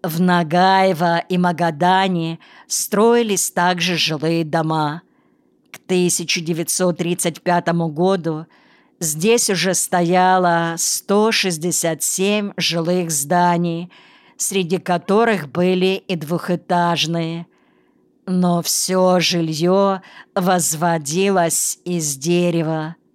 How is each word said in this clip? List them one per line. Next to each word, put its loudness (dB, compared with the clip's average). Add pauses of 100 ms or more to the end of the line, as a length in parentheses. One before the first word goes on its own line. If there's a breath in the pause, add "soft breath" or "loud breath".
В -4
Нагаево 2 (100)
и 0
Магадане 0 (280 loud breath)
строились 0
также 0
жилые -2
дома. -2 (720 soft breath)
К -18
тысяча 0
девятьсот -2
тридцать -4
пятому 0
году -2 (540 soft breath)
здесь 0
уже 0
стояло 2
сто 0
шестьдесят -2
семь -2
жилых -2
зданий – 0 (460 loud breath)
среди -2
которых 0
были 0
и -4
двухэтажные. -2 (760 soft breath)
Но 2
всё 2
жильё 0 (340 loud breath)
возводилось 0
из -4
дерева. -2 (180)